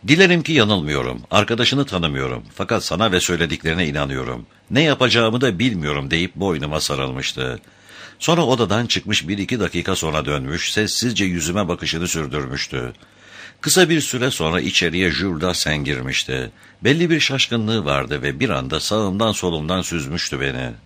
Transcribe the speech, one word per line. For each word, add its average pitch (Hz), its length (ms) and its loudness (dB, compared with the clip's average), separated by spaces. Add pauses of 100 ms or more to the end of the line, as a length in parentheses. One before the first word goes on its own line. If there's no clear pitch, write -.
"Dilerim 170 360 6
ki 165 100 -2
yanılmıyorum, 73 680 2 (100)
arkadaşını 113 540 2
tanımıyorum. 67 580 -2 (120)
Fakat 104 280 -2
sana 95 280 0
ve 90 80 4
söylediklerine 82 680 0
inanıyorum. 65 580 -4 (260)
Ne 127 100 4
yapacağımı 123 600 4
da 107 180 0
bilmiyorum." 73 520 0
deyip 82 240 0
boynuma 78 460 -2
sarılmıştı. 65 760 -4 (600)
Sonra 170 260 2
odadan 117 400 2
çıkmış, 101 420 -2
bir 101 100 -2
iki 98 220 -2
dakika 87 360 -2
sonra 78 300 -2
dönmüş, 73 480 -2
sessizce 107 520 0
yüzüme 87 420 0
bakışını 82 400 -2
sürdürmüştü. 67 880 -4 (680)
Kısa 170 280 4
bir 160 120 2
süre 131 300 -2
sonra 82 300 0
içeriye 87 500 2
Jules 87 300 -2
Dassin 85 340 0
girmişti. 65 760 -4 (320)
Belli 160 260 4
bir 160 100 2
şaşkınlığı 113 680 0
vardı 69 360 0
ve 71 180 -4
bir 127 100 0
anda 67 300 -2
sağımdan 104 520 0
solumdan 87 500 -2
süzmüştü 76 600 -4
beni. 64 300 -4 (140)